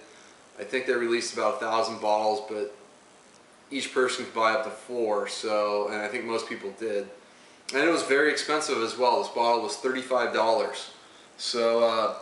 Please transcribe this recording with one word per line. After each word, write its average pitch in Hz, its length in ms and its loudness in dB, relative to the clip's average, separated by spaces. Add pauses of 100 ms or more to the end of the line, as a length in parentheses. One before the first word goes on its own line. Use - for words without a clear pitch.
(580)
I 104 60 -10
think 127 240 -4
they 127 60 2
released 120 400 0
about 110 240 0
a - 20 -10
thousand 110 420 -2
bottles, 107 480 2
but 107 240 -4 (1000)
each 131 220 -6
person 127 320 2
could - 80 -12
buy 113 200 4
up 110 100 0
to 107 60 -8
four, 107 580 -2
so, 104 600 0
and 107 100 -4
I 104 100 -4
think 113 180 -6
most 113 220 -4
people 101 320 -8
did. 101 280 -4 (640)
And 139 100 2
it 170 80 4
was 151 120 2
very 143 280 4
expensive 147 520 -2
as 113 140 -4
well. 123 260 4
This - 80 -8
bottle 117 320 2
was 104 140 -6
thirty-five 127 560 0
dollars. 107 580 0 (460)
So, 117 460 2
uh, 110 380 2